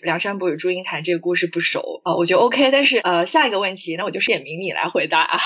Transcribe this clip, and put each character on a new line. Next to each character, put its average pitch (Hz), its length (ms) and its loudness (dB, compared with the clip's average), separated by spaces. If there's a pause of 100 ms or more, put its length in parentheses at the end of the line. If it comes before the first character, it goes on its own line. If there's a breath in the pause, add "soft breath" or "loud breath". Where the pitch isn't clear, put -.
梁 175 160 0
山 202 180 -4
伯 180 100 0
与 156 80 0
祝 180 140 -2
英 180 140 -4
台 156 180 -6
这 175 100 0
个 170 60 0
故 175 160 -2
事 175 140 -2
不 170 100 -4
熟。 - 460 -4
啊， 170 100 0
我 175 100 2
觉 180 120 2
得 - 80 6
OK， 262 260 4
但 277 140 4
是， 262 140 4
呃， 180 280 2
下 302 220 2
一 - 20 -2
个 196 80 0
问 190 160 -2
题， 165 220 -8
那 214 80 -4
我 180 80 -4
就 190 80 -4
点 180 220 0
名 160 180 -10
你 190 100 -6
来 - 220 -2
回 165 160 0
答 160 120 2
啊。 - 260 0